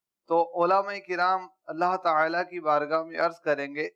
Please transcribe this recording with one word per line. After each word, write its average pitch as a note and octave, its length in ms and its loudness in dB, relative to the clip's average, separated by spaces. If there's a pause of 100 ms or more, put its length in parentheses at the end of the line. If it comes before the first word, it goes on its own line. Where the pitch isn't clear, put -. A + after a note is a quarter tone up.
(260)
تو E3+ 380 2
علماء G3 300 2 (140)
کرام F3+ 320 2 (260)
اللہ F3+ 300 -2
تعالیٰ E3 460 2
کی F3 180 -8
بارگاہ D3+ 420 0
میں E3 160 -12
عرض E3 220 0
کریں C#3+ 340 -2
گے D3+ 220 -4